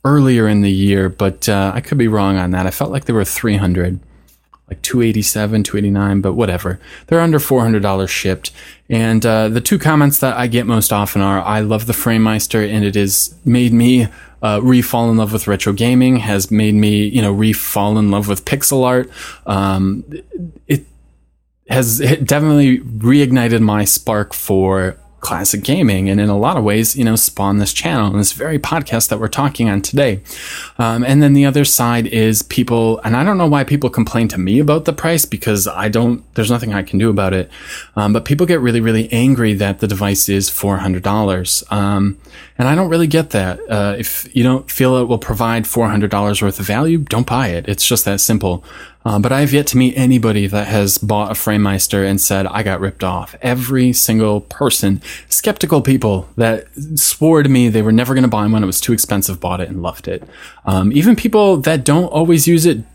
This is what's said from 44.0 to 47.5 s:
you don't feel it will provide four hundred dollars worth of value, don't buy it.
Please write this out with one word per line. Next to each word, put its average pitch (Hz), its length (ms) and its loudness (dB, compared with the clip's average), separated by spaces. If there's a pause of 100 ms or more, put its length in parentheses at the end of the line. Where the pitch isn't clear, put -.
you 123 80 2
don't 127 280 0
feel 127 260 2
it 123 100 0
will 117 120 0
provide 113 480 -2
four 117 200 0
hundred 104 220 0
dollars 101 320 -2
worth 98 180 -2
of 98 60 -6
value, 151 320 0
don't 127 300 -2
buy 123 220 -2
it. 85 200 -6